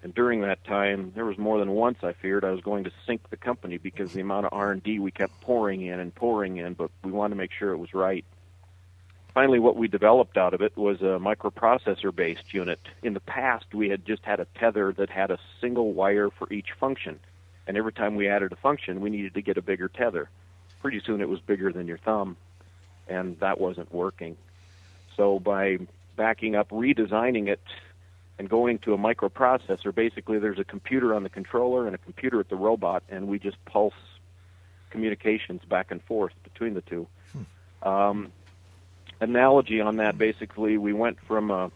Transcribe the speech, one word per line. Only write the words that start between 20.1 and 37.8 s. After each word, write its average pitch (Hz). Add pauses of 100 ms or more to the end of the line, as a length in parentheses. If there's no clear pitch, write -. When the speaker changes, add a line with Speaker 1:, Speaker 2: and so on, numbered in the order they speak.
Speaker 1:
Pretty 120
soon 107
it 95
was 92
bigger 95
than 87
your 85
thumb, 98 (720)
and 92
that 95
wasn't 90
working. 87 (800)
So 101
by 95 (380)
backing 110
up, 104
redesigning 113
it, - (760)
and 98
going 117
to 107
a 98
microprocessor, 113
basically 110
there's 101
a 98
computer 117
on 104
the 95
controller 123
and 95
a 90
computer 123
at 98
the 98
robot, 95
and 95
we 101
just 98
pulse 104 (960)
communications 107
back 92
and 87
forth 104 (120)
between 113
the 90
two. 85 (260)
Speaker 2:
Hmm. -